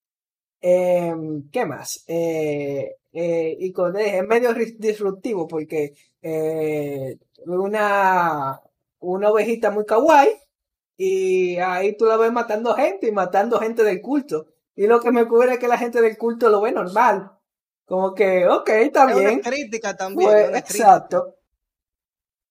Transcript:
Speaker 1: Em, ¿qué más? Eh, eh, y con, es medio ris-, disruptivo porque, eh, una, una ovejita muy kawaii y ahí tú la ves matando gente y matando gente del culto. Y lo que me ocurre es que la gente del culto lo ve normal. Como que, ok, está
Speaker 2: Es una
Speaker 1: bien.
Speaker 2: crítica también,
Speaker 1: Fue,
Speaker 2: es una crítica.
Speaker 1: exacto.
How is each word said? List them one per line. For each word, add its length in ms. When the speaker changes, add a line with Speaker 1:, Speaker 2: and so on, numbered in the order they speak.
Speaker 1:
Em, 880
¿qué 160
más? 400
Eh, 880
eh, 480
y 120
con, 260
es 280
medio 280
ris-, 240
disruptivo 680
porque, 480
eh, 960
una, 1160
una 300
ovejita 400
muy 140
kawaii 480
y 600
ahí 400
tú 80
la 100
ves 160
matando 420
gente 340
y 40
matando 480
gente 240
del 160
culto. 460
Y 120
lo 140
que 120
me 100
ocurre 320
es 40
que 100
la 100
gente 220
del 160
culto 320
lo 140
ve 100
normal. 580
Como 300
que, 340
ok, 220
está 400
Speaker 2:
Es 60
una 120
Speaker 1:
bien. 120
Speaker 2:
crítica 540
también, 360
Speaker 1:
Fue, 140
Speaker 2:
es 40
una 140
crítica. 220
Speaker 1:
exacto. 500